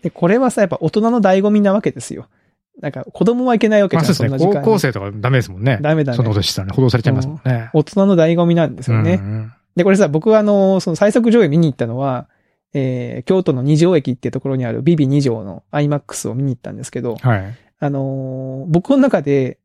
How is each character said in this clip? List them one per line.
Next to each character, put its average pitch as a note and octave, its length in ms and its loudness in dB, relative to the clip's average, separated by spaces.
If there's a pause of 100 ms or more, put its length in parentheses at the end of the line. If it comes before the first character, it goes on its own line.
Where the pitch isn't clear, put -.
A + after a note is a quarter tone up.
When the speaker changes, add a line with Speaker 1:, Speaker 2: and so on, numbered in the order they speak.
Speaker 1:
で、 F3 80 -4
こ - 180 -2
れ G#3 100 4
は B3+ 120 2
さ、 A3 120 0
や G3 40 2
っ - 20 -4
ぱ - 120 -6
大 D#3+ 100 0
人 G#3+ 200 0
の A#3+ 100 0
醍 F#3+ 200 4
醐 G#3 100 2
味 G#3 100 4
な G3 140 2
わ G#3 80 0
け - 80 0
で - 100 -10
す - 140 -12
よ。 - 140 -16 (520)
な - 80 -8
ん - 40 -8
か、 - 120 -12
子 - 200 -4
供 A#3+ 200 0
は B3 100 2
い G#3+ 40 2
け A3 100 2
な G#3+ 80 4
い G#3 60 4
わ G3 60 2
け F3+ 80 0
じ - 20 2
ゃ - 20 2
ん、 D#3 60 0
Speaker 2:
ま - 40 0
あ、 F3 40 4
そ - 100 -2
う - 40 0
で - 20 0
す - 40 -4
ね。 C3+ 40 -4
Speaker 1:
そ D#3+ 80 2
ん - 40 4
な - 20 2
時 G3 40 0
間 C#3+ 40 -2
に。 C#3 40 -8
Speaker 2:
高 A3+ 80 4
校 G#3 60 2
生 C#3+ 140 0
と G2+ 80 -6
か G2+ 140 -8
ダ A2 140 -4
メ C3 100 4
で A#2 40 0
す F#2+ 80 -8
も F#2 80 -14
ん G2 40 -8
ね。 C3+ 200 2
Speaker 1:
ダ D3+ 120 2
メ D#3 100 0
だ C3+ 80 -4
ね。 A#2 40 -4
Speaker 2:
そ B2+ 60 0
ん - 20 2
な A#2 60 -2
こ G#2 40 0
と G2+ 80 0
し - 120 -4
た G2 80 -6
ら F#2+ 60 -8
ね。 F#2+ 60 -8
補 C3 80 2
導 B2+ 80 4
さ A#2+ 60 0
れ A#2 60 0
ち - 60 0
ゃ - 20 2
い - 20 2
ま C3 80 0
す C3 80 -4
も D3+ 60 -10
ん D#3 100 -14
ね。 A#2 300 -2
Speaker 1:
う - 20 2
ん。 D3+ 40 2
大 C#3+ 40 2
人 G3 220 0
の G3 100 4
醍 E3 180 4
醐 F3 120 2
味 E3+ 80 4
な E3+ 120 2
ん - 100 -6
で B2+ 60 -14
す B2+ 80 -4
よ A2+ 120 2
ね。 F3 200 0
Speaker 2:
う - 0 -
ん - 20 -10
う G#2 160 -8
ん。 - 120 -12 (240)
Speaker 1:
で、 F3 80 2
こ G3 60 4
れ F#3+ 60 4
さ、 F#3+ 120 4
僕 D#3 220 0
は A3 80 6
あ G#3+ 40 2
の、 G3 380 2
そ F#3 100 -4
の D#3+ 60 -2
最 G#3 160 2
速 A#3+ 180 2
上 A#3 120 6
映 F3 60 4
見 C#3+ 100 2
に E3+ 100 4
行 C3 60 -2
っ - 20 -18
た B2 100 -4
の A#2 120 -6
は、 C3 300 -4 (460)
え B2+ 460 -4
ー、 - 40 -14
京 F#3 180 0
都 F3 100 0
の B2+ 100 -2
二 D3 140 2
条 E3+ 200 4
駅 C3+ 160 -2
っ B2 40 -4
て - 120 -6
い - 20 -4
う - 20 -12
と C3+ 80 -6
こ C3+ 100 -6
ろ C3+ 60 -2
に C3 80 -2
あ A#2 80 -4
る A#2 80 -4
ビ D#3+ 160 2
ビ D3 100 2
二 C#3 140 2
条 A2+ 240 -2
の F#2+ 260 -14
ア D3 120 -2
イ D3 60 0
マ D3 100 0
ッ - 20 -4
ク - 160 -16
ス - 140 -8
を A2 40 -6
見 B2+ 80 -4
に C#3 120 -2
行 A#2+ 40 -16
っ - 20 -20
た - 100 -12
ん G#2 60 -14
で A#2+ 80 -12
す - 60 -16
け B2 120 -8
ど、 A#2+ 140 -6
Speaker 2:
は A#2+ 200 0
い。 G2 180 -8 (240)
Speaker 1:
あ D3 120 -4
の C3+ 800 -8
ー、 - 20 -2
僕 E3+ 200 0
の C#4 80 4
中 B3+ 220 2
で C#3 440 -2